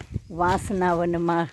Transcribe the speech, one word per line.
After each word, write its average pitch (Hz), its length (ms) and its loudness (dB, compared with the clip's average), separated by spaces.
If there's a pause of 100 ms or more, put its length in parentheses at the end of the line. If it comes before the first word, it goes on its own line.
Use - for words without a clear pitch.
(320)
"વાંસના 180 600 0
વનમાં 170 600 0